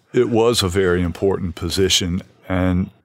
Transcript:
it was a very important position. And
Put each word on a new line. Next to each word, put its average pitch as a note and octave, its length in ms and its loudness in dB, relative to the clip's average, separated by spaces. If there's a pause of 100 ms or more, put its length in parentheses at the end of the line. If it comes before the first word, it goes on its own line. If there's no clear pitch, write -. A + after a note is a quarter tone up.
(120)
it B2 160 2
was A#2 340 2
a F#2+ 60 0
very F2+ 340 0
important F2 520 -2
position. F#2 680 -2 (260)
And F#2 420 0 (160)